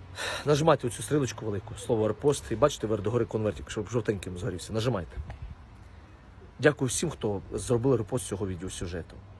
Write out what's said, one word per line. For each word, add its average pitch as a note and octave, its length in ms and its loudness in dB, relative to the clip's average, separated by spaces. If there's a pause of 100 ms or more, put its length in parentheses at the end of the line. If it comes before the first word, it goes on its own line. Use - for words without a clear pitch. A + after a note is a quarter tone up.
(460)
Нажимайте D3 420 6
оцю - 160 -6
стрілочку C3+ 420 0
велику, G2+ 300 -4
слово G#2+ 320 2
«репост», C#3 440 2
і A#2 40 -2
бачите, C#3+ 320 4
вверх G#2 140 2
догори A2 240 2
конвертик, G#2+ 440 -2
щоб G#2 200 -4
жовтеньким G2+ 480 -2
згорівся. F2+ 360 -6
Нажимайте. A2 440 -2 (1400)
Дякую C#3 300 4
всім, - 200 0
хто G2+ 320 -2 (120)
зробили A#2 440 2
репост A2+ 280 -2
цього G2+ 220 -2
відеосюжету. F2+ 680 -6 (240)